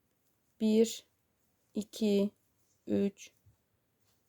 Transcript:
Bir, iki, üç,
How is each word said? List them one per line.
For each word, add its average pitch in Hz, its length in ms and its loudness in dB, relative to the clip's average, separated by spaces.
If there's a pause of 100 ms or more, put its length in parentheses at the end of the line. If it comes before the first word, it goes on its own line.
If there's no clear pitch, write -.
(600)
Bir, 220 460 0 (680)
iki, 202 580 -2 (560)
üç, 101 440 -4 (960)